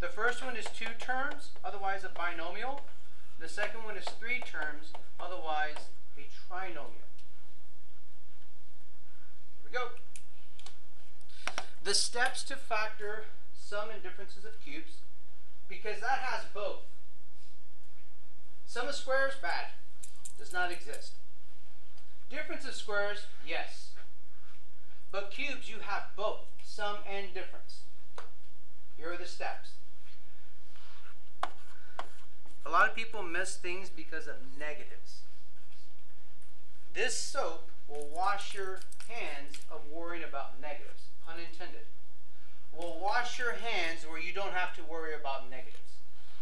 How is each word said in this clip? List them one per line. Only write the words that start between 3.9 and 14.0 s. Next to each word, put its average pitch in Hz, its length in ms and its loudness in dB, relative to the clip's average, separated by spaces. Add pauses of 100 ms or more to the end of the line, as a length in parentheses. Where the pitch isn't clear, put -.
is 185 80 0
three - 360 0
terms, - 520 0 (260)
otherwise 156 720 0 (260)
a 143 40 0
trinomial. - 800 0 (2500)
Here - 100 2
we 240 60 0
go. 247 120 -2 (1900)
The 202 120 0
steps - 500 0
to 277 100 -2
factor 214 720 0 (340)
sum 208 340 0
and 202 100 0